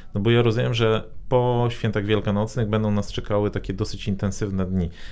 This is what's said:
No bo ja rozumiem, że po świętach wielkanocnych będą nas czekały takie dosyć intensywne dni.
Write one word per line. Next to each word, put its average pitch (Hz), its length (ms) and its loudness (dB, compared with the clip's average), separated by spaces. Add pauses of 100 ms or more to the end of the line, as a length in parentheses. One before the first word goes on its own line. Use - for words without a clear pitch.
(140)
No 104 60 0
bo 107 100 2
ja 120 120 6
rozumiem, 120 320 2
że 110 300 2 (240)
po 123 420 2
świętach 107 340 -2
wielkanocnych 104 640 0
będą 107 220 2
nas 101 220 0
czekały 104 380 0
takie 101 220 -6
dosyć 101 360 -4
intensywne 95 580 -2
dni. 90 240 0 (220)